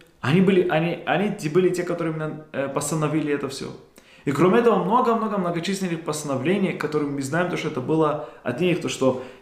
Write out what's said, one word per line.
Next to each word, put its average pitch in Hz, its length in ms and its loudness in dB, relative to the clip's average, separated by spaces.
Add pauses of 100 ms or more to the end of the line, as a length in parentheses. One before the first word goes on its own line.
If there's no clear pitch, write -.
(220)
они 156 200 4
были, 180 280 4
они, 165 380 0
они 185 260 0
те 151 160 -6
были 180 200 4
те, 175 140 -2
которые 170 300 -4
именно, 156 380 -8
э, 139 160 -4
постановили 151 680 -2
это 139 140 -4
всё. - 240 -10 (540)
И 143 60 0
кроме 180 280 4
этого, 214 240 4
много-много 220 540 2
многочисленных 175 640 -2
постановлений, 151 680 0
которые 147 360 -2
мы 139 140 -4
знаем, 165 260 0
то, 156 80 -4
что 156 120 -4
это 139 120 -4
было 151 480 0 (140)
от - 160 -4
них, 175 220 2
то, 131 80 -4
что 131 340 0 (180)